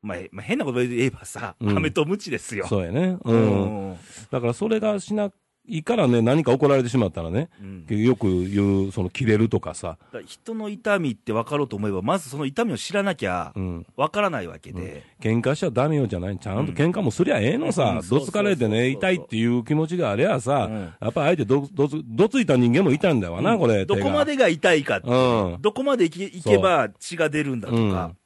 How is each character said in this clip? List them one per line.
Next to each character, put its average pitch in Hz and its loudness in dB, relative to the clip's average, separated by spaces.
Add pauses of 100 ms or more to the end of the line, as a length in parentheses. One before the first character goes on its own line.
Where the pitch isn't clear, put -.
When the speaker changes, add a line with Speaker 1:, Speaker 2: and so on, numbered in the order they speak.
Speaker 1:
ま 101 -8
あ、 - -10 (140)
ま 98 -14
あ、 - -16
変 226 -4
な 175 -4
こ - -4
と 123 0
で 123 0
言 123 0
え 123 2
ば - -18
さ、 - -12
Speaker 2:
う 104 0
ん。 98 2
Speaker 1:
飴 156 0
と 156 0
鞭 190 -4
で 117 -4
す - -10
よ。 90 -6
Speaker 2:
そ 98 0
う - -2
や 85 -6
ね。 180 0
う 113 4
ん。 101 2
Speaker 1:
う 95 -10
ん。 87 -12 (340)
Speaker 2:
だ 127 -4
か 120 0
ら 120 0
そ 202 -4
れ 220 0
が 208 -2
し 208 -8
な 208 -2 (360)
い 165 -6
か 233 -2
ら 175 4
ね、 120 6
何 131 4
か 123 4
怒 139 4
ら 139 6
れ 131 4
て 120 -2
し 127 2
ま 107 4
っ 87 -2
た 82 -8
ら 82 -6
ね、 127 -2 (100)
Speaker 1:
う 95 -10
ん。 107 0
Speaker 2:
よ 123 6
く 104 -2 (180)
言 98 2
う、 98 -10
そ 98 -4
の、 90 -2
キ - -6
レ 107 4
る 113 4
と 110 0
か 78 -10
さ。 80 -10
Speaker 1:
だ - -20
か 123 -12
ら - -12
人 - -12
の 214 -8
痛 202 -2
み 143 0
っ 101 -6
て - -8
分 113 0
か 147 -2
ろ 147 0
う 123 -6
と 107 -8
思 104 -2
え - 0
ば、 92 -2
ま 160 2
ず 147 -8
そ 139 -10
の 147 -6
痛 180 -2
み 170 -2
を - -4
知 - -8
ら 202 0
な 196 -2
き 113 -6
ゃ 90 -4
Speaker 2:
う 101 -6
ん。 85 -6 (100)
Speaker 1:
分 147 -2
か 202 -2
ら 202 0
な 131 -4
い 85 -8
わ 82 -14
け - -18
で。 87 -12 (180)
Speaker 2:
う - 0
ん。 113 4
喧 - -
嘩 127 2
し - -6
ち 202 -2
ゃ 156 0
ダ 123 0
メ 156 0
よ 131 2
じ 98 -4
ゃ 87 -4
な 95 -6
い。 92 -8
ち - -14
ゃ 101 -4
ん 147 -2
と - -6
喧 165 2
嘩 214 -4
も 143 0
す 175 0
り 294 2
ゃ 117 2
え 120 2
え 233 0
の 285 -2
さ。 151 0
Speaker 1:
う 98 2
ん。 80 -2
う - -10
ん。 85 -12
Speaker 2:
ど 110 2
つ 135 -6
か 208 -2
れ 202 2
て 117 0
ね、 - -
Speaker 1:
そ - -
う - -
そ - -
う 104 0
そ - 2
う 127 0
そ 185 0
う。 185 2
Speaker 2:
痛 165 -4
い - -14
っ - -18
て 113 -6
い 113 2
う 120 0
気 147 -2
持 160 2
ち 175 -6
が 143 0
あ 101 0
り 143 2
ゃ 208 0
さ、 123 0
Speaker 1:
う - -
ん。 107 -6 (180)
Speaker 2:
や 107 -4
っ - -4
ぱ 160 -2
相 160 4
手 117 -2
ど-、 139 2
ど 143 0
つ-、 156 -6
ど 120 2
つ 269 0
い - 2
た 139 4
人 120 6
間 151 4
も 160 4
痛 151 2
い 156 4
ん 113 2
だ 87 -4
わ 90 -6
な、 202 2
Speaker 1:
う - 2
ん。 - -2
Speaker 2:
こ 139 4
れ、 101 2
Speaker 1:
ど 98 0
こ 98 0
ま 294 2
で 294 -2
が 240 4
痛 170 4
い 143 2
か 104 0
っ - -2
て、 127 -10
Speaker 2:
手 123 -4
が。 123 4
う 90 0
ん。 123 -12
Speaker 1:
ど 208 0
こ 262 -6
ま 269 2
で 196 4
い 165 2
け-、 175 -8
い 175 -12
け - 4
ば 160 4
血 - -10
が 160 2
出 151 0
る 135 -2
ん 113 -4
だ 127 -8
と 120 2
か。 117 4
Speaker 2:
う 110 4
ん。 92 -2